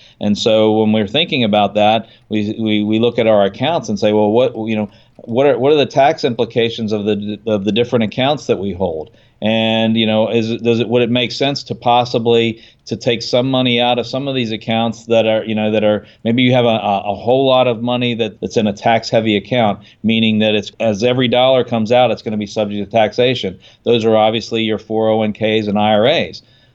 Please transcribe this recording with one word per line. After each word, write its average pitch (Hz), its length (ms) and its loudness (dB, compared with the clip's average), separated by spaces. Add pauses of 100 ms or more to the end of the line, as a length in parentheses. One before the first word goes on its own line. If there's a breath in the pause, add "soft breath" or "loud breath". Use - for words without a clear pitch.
(200 soft breath)
And 104 160 0
so 110 440 2
when 107 120 2
we're 107 140 0
thinking 143 380 -2
about 104 300 2
that, 107 340 2 (200 soft breath)
we, 107 300 -4
we, 107 240 0
we 107 160 0
look 120 220 0
at 110 80 2
our 104 160 6
accounts 131 440 -2
and 104 120 -4
say, 107 120 2
"Well, 107 200 2
what, 123 200 2 (160)
you 113 60 -2
know, 107 160 -4 (280 soft breath)
what 120 280 0
are, 139 100 4
what 131 160 2
are 156 40 4
the 135 100 2
tax 143 380 0
implications 117 640 -2
of 104 140 -2
the, 104 420 -4
of 107 180 -2
the 104 80 0
different 120 320 0
accounts 127 440 -2
that 110 100 0
we 98 140 -6
hold?" 87 400 -6 (300 soft breath)
And, 113 560 0
you 113 80 0
know, 107 240 0
is 113 200 -2
it, 117 120 -6
does 117 180 2
it, 104 80 -2
would 123 140 2
it 117 80 0
make 120 200 -2
sense 139 340 -4
to - 100 -10
possibly 120 880 0 (240 loud breath)
to 117 100 -6
take 117 240 -2
some 127 300 -2
money 127 280 0
out 120 200 0
of 117 80 -4
some 135 200 -6
of 139 80 -6
these 120 160 -4
accounts 113 560 -4
that 113 200 2
are, 110 180 0
you 110 100 -6
know, 107 160 -2
that 107 140 0
are, 104 220 0 (160 loud breath)
maybe 117 200 0
you 123 100 2
have 123 120 4
a, 120 40 2
a, 104 440 0
a - 20 -8
whole 127 320 0
lot 127 200 4
of 117 160 -2
money 123 320 -2
that, 110 260 -4
that's 104 160 -6
in 110 100 2
a 101 60 0
tax 113 380 0
heavy 110 260 2
account, 104 480 -2 (180 loud breath)
meaning 110 360 0
that 107 160 2
it's, 104 260 -4
as 110 240 0
every 127 240 2
dollar 127 340 4
comes 117 300 -2
out, 123 180 4
it's - 120 -6
gonna 107 160 -6
be 104 80 -6
subject 104 440 -6
to 117 60 0
taxation. 113 640 0 (240 soft breath)
Those 117 240 0
are 110 100 4
obviously 110 460 0
your 107 160 -2
four 110 320 -2
oh 110 80 2
one 107 160 -2
Ks 110 320 0
and 104 120 -2
I 107 140 2
R 107 140 4
As. 131 340 -2 (340 soft breath)